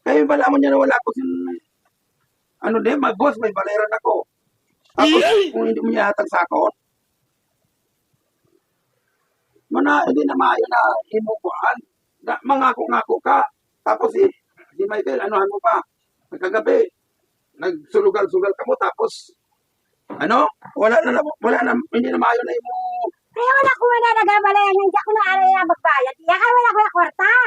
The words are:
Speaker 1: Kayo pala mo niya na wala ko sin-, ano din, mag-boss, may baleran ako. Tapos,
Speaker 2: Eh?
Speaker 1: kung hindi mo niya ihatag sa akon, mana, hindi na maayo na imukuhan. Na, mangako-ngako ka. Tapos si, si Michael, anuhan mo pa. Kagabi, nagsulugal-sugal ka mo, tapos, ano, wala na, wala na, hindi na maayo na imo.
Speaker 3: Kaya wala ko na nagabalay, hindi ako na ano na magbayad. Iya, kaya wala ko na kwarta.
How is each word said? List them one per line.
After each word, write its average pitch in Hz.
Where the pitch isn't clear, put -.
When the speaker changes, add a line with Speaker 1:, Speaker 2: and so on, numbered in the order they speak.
Speaker 1:
Kayo 285
pala 285
mo 277
niya 277
na 269
wala 269
ko -
sin-, 90
ano 220
din, 247
mag-boss, 254
may 220
baleran 208
ako. -
Tapos, 320
Speaker 2:
Eh? 403
Speaker 1:
kung 226
hindi 226
mo 226
niya 208
ihatag 208
sa 180
akon, 170
mana, 294
hindi -
na -
maayo -
na 240
imukuhan. 220
Na, 240
mangako-ngako 247
ka. -
Tapos -
si, 392
si 311
Michael, 330
anuhan 392
mo 403
pa. 330
Kagabi, 202
nagsulugal-sugal 190
ka -
mo, -
tapos, -
ano, 262
wala 220
na, -
wala 240
na, 254
hindi 247
na 254
maayo 466
na -
imo. 719
Speaker 3:
Kaya 480
wala 539
ko -
na 480
nagabalay, 403
hindi 392
ako 415
na 427
ano 381
na 381
magbayad. 294
Iya, 330
kaya 427
wala 480
ko 427
na 427
kwarta. 349